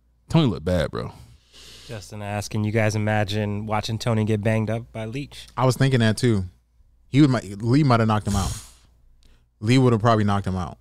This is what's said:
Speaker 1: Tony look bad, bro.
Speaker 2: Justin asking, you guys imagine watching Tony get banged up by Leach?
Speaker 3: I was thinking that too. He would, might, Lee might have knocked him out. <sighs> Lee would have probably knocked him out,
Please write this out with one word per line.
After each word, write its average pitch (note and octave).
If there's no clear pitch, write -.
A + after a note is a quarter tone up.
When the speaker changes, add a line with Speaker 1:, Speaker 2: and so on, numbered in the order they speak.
Speaker 1:
Tony D#3+
look D#2
bad, E2+
bro. A1+
Speaker 2:
Justin G#2+
asking, G#2
you G#2+
guys G#2+
imagine G#2+
watching G#2+
Tony A2
get G#2
banged A2
up A#2
by A2
Leach? B2
Speaker 3:
I A#2+
was B2+
thinking C3
that A2
too. G#2+
He C3+
would, D3
might, A2+
Lee B2+
might B2
have A2+
knocked G#2+
him G2+
out. F#2+
<sighs> -
Lee A#2
would B2+
have G#2+
probably A2
knocked G2+
him F#2
out, F2+